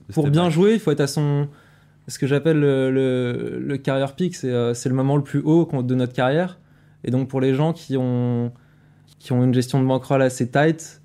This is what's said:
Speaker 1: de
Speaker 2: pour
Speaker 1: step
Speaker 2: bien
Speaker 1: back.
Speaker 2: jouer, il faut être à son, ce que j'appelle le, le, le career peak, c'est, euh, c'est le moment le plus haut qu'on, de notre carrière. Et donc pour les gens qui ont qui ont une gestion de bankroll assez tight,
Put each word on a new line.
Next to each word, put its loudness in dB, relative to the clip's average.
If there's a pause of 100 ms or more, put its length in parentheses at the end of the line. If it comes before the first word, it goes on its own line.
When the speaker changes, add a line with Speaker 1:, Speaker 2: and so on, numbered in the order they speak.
Speaker 1:
de -10
Speaker 2:
pour 2
Speaker 1:
step 2
Speaker 2:
bien 4
Speaker 1:
back. 2
Speaker 2:
jouer, 4
il 2
faut -2
être 0
à 0
son, 0 (640)
ce -14
que -2
j'appelle 2
le, 2
le, -2
le -6
career -2
peak, -4
c'est, -6
euh, 0
c'est -4
le 0
moment 2
le 2
plus -4
haut 4
qu'on, -4
de -2
notre -2
carrière. 0 (460)
Et -6
donc -2
pour -2
les 4
gens 0
qui -6
ont -2 (680)
qui -8
ont 2
une 2
gestion 0
de 0
bankroll 0
assez -2
tight, -2